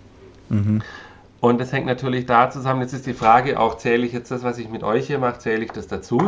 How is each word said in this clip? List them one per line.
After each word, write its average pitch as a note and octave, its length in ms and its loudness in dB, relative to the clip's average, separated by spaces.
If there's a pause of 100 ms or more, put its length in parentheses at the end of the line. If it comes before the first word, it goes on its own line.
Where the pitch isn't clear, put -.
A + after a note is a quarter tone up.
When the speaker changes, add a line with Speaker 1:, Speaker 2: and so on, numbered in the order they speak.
(500)
Speaker 1:
Mhm. G#2+ 320 2 (580)
Speaker 2:
Und A#2+ 220 4
das B2 100 -8
hängt C3+ 140 -2
natürlich B2+ 400 -2
da B2 240 4
zusammen, C3 320 -2
jetzt B2 120 -6
ist B2+ 120 -8
die B2+ 80 -4
Frage A#2+ 460 4
auch, A2+ 180 2
zähle A#2+ 280 2
ich A#2 60 -4
jetzt A#2+ 200 -8
das, B2+ 120 -4
was A#2+ 140 -4
ich A2+ 120 -10
mit A2+ 140 -8
euch A2+ 220 0
hier C#3+ 140 -2
mache, A#2+ 180 -2
zähle A2 280 -2
ich - 60 -10
das G#2 160 -10
dazu G#2 300 -2 (100)